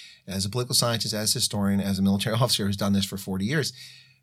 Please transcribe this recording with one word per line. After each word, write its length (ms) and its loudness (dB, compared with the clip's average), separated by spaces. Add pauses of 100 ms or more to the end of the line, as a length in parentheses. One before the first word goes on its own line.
(260)
as 180 -4
a 60 -2
political 240 -2
scientist, 400 2
as 220 0
a 20 -2
historian, 420 2
as 200 0
a 20 2
military 340 2
<laughs> 60 2
officer 240 2
who's 100 0
done 180 0
this 120 2
for 120 -8
forty 280 -4
years, 280 -2 (500)